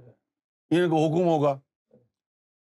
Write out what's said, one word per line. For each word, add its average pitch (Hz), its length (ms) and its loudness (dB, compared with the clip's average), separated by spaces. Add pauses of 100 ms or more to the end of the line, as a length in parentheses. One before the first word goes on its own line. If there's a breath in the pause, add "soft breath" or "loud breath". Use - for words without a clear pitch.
(680)
ان 175 200 2
کو 156 160 0
حکم 170 220 0
ہوگا 143 320 0 (1120)